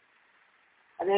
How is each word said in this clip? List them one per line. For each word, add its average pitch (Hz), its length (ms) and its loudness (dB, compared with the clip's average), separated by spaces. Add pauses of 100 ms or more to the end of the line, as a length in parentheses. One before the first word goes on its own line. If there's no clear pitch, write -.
(1000)
அதே 190 180 0